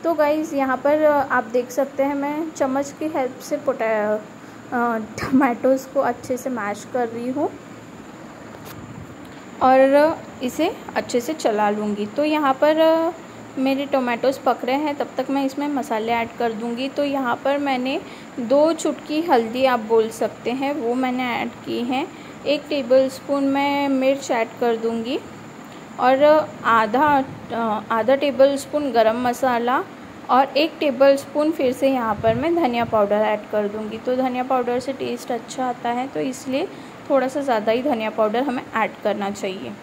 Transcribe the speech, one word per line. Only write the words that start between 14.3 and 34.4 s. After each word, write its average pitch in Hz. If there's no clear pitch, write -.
पक 233
रहे 247
हैं, 294
तब 269
तक 269
मैं 277
इसमें 285
मसाले 233
ऐड 233
कर 233
दूँगी। 240
तो 285
यहाँ 269
पर 277
मैंने 269
दो 285
चुटकी 311
हल्दी 254
आप 247
बोल 220
सकते 220
हैं, 269
वो 240
मैंने 254
ऐड 233
की 233
हैं। 262
एक 294
टेबलस्पून 269
मैं 277
मिर्च 269
ऐड 226
कर 240
दूँगी 226
और 294
आधा, 247
अ, 220
आधा 226
टेबलस्पून 277
गरम 226
मसाला 247
और 262
एक 320
टेबलस्पून 277
फिर 277
से 269
यहाँ 233
पर 226
मैं 311
धनिया 240
पाउडर 208
ऐड 214
कर 208
दूँगी। 214
तो 254
धनिया 254